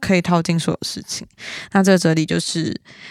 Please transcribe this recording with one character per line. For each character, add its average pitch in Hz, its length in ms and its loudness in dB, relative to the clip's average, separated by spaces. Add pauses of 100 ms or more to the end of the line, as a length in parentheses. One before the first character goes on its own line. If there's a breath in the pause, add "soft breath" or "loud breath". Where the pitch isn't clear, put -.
可 196 120 0
以 175 80 4
套 175 200 2
进 170 180 0
所 160 140 -2
有 - 120 -6
事 - 220 -10
情。 - 180 -10 (460 loud breath)
那 196 100 4
这 190 120 6
个 185 40 6
哲 165 160 2
理 160 120 0
就 170 120 -2
是， - 380 -4 (360 loud breath)